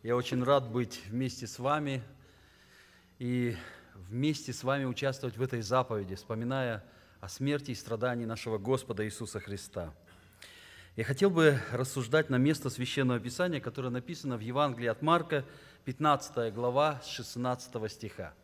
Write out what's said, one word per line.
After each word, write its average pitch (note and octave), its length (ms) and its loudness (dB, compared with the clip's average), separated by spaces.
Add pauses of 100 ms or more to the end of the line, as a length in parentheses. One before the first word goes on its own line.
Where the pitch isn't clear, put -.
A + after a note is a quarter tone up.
Я A#2 140 2
очень B2+ 280 0
рад C3 260 4
быть A#2+ 360 -2
вместе A#2+ 400 -4
с - 120 -12
вами C#3 440 0 (1160)
и B2 380 0 (380)
вместе B2 580 -2
с - 100 -8
вами C3+ 220 2
участвовать B2+ 540 -2
в B2+ 40 0
этой B2 200 0
заповеди, G#2+ 520 0
вспоминая A#2 720 -2 (380)
о - 80 -12
смерти C#3+ 400 -2
и A2+ 40 -2
страдании A#2 520 -2
нашего A2 320 -2
Господа A2 440 0
Иисуса G#2+ 380 -6
Христа. F2+ 540 -6 (1000)
Я A2+ 100 -2
хотел C#3 260 4
бы D#3 280 8 (140)
рассуждать C3 560 2
на C3 80 4
место C#3+ 320 4
Священного B2+ 500 0
Писания, C#3+ 440 -2
которое B2+ 260 -6
написано B2 480 -4
в G#2+ 40 -8
Евангелии A#2+ 480 0
от A2 120 0
Марка, D#3+ 460 2 (400)
пятнадцатая C3+ 640 2
глава, B2 520 2
с - 40 -14
шестнадцатого B2 840 -4
стиха. F#2+ 560 -10